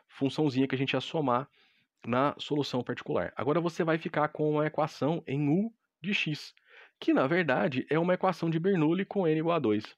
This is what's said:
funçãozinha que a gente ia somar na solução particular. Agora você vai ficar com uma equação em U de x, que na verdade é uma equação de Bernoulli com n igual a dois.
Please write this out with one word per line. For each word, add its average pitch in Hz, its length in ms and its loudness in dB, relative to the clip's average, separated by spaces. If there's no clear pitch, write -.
funçãozinha 135 640 0
que 135 80 0
a - 20 -2
gente 131 140 -2
ia 135 80 0
somar 135 500 0
na 127 320 2
solução 135 440 -2
particular. 117 520 -4
Agora 143 260 0
você 170 220 -4
vai 160 160 2
ficar 156 300 -2
com 151 240 -2
uma 151 140 0
equação 151 600 -2
em 143 220 -2
U 196 260 0
de 185 140 -4
x, - 400 -6
que - 120 0
na 269 140 4
verdade 160 640 0
é 151 80 4
uma 180 160 2
equação 180 340 0
de 165 120 0
Bernoulli 175 440 2
com 190 220 -2
n 156 140 2
igual 165 160 0
a - 20 2
dois. 107 400 0